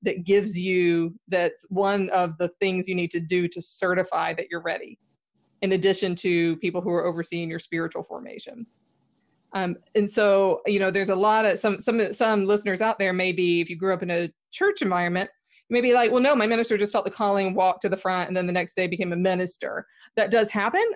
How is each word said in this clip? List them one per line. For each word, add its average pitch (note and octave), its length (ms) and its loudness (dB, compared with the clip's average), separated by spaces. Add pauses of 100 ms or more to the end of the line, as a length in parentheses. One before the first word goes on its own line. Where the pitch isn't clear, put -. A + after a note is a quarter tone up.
that F#3 220 -4
gives G3 340 2
you, F3 560 2 (140)
that's F3 420 -2
one G3 400 0
of F3 280 0
the F3 100 0 (120)
things F#3 280 -2
you F#3 60 -2
need F3 180 -2
to E3+ 80 -2
do F3 280 0
to E3+ 140 -10
certify F3 720 -2
that E3 160 -8
you're E3+ 100 -6
ready, - 380 -8 (640)
in F#3+ 100 0
addition F#3+ 440 2
to E3+ 400 0
people F3 260 -4
who F3 80 -4
are E3+ 160 0
overseeing E3+ 420 -6
your E3 120 -8
spiritual E3 420 -6
formation. - 640 -14 (880)
Um, F#3 240 -2 (180)
and G#3 140 2
so, G3 580 4
you G3+ 120 2
know, F#3+ 120 2
there's F#3+ 200 -2
a G3 60 2
lot G#3+ 280 4
of, F#3+ 140 2
some, G#3 220 -2
some, A#3 320 0
some G#3+ 340 2
listeners G3+ 360 0
out A3 160 0
there, F#3+ 140 0
maybe F3+ 480 0
if E3 100 -2
you F3 60 -8
grew F#3+ 180 0
up F3+ 80 -6
in F3+ 80 -6
a F3 200 -2 (220)
church G4+ 300 0
environment, F3+ 460 0 (400)
you A3+ 60 -4
may A#3+ 60 4
be B3 140 4
like, A#3+ 160 4
"Well, B3 120 2
no, C#4+ 120 4
my A3 140 2
minister A#3 280 0
just G#3 160 0
felt A3 120 0
the G#3 80 -4
calling, G3 420 0
walked F#3 280 2
to G#3 60 0
the F3+ 80 0
front, F#3 300 -2
and F#3 100 -4
then F3+ 100 0
the F3+ 60 -2
next F3 220 -2
day F#3 140 0
became F3 240 -4
a E3+ 40 -2
minister." F3+ 680 -2 (300)
That G3+ 160 2
does A3 180 4
happen. A#3 340 0 (120)